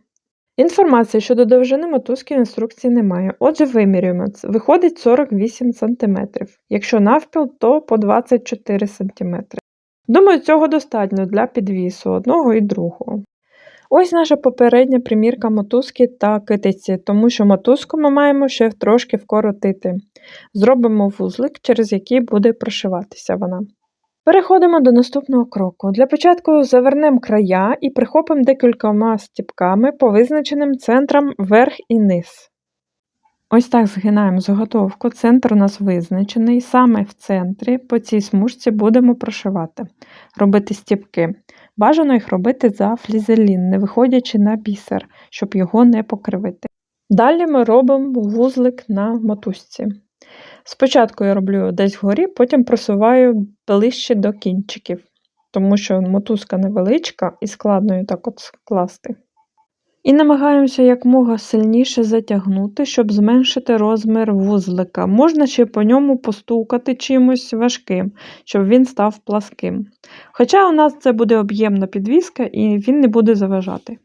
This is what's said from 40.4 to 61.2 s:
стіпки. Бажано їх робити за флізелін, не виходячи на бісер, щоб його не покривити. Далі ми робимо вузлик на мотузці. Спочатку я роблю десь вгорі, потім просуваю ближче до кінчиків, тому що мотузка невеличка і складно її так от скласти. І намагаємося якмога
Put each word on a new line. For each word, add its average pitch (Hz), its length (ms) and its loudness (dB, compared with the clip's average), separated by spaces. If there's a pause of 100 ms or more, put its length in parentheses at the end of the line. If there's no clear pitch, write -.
стіпки. 196 600 -4 (420)
Бажано 285 360 2
їх 226 160 0
робити 233 400 -2
за 208 260 -4
флізелін, 208 760 0
не 196 80 0
виходячи 240 600 0
на 208 160 2
бісер, 208 520 -8 (220)
щоб - 260 -8
його 202 300 2
не 226 180 2
покривити. 202 640 -8 (420)
Далі 285 380 2
ми 277 160 2
робимо 262 580 2
вузлик 247 680 -2
на 208 240 -4
мотузці. 214 760 -6 (800)
Спочатку 254 600 0
я 196 80 2
роблю 190 380 -2
десь 196 320 -2
вгорі, 214 240 0
потім 247 360 0
просуваю 226 840 2 (200)
ближче 220 480 0
до 208 180 -2
кінчиків, 190 680 -8 (480)
тому 196 260 2
що 196 240 -2
мотузка 202 560 -4
невеличка 202 840 -2
і 214 60 -6
складно 202 460 -2
її 185 120 -4
так 180 220 -8
от 233 120 -12
скласти. - 760 -8 (880)
І 269 100 2
намагаємося 285 680 2
якмога 247 540 2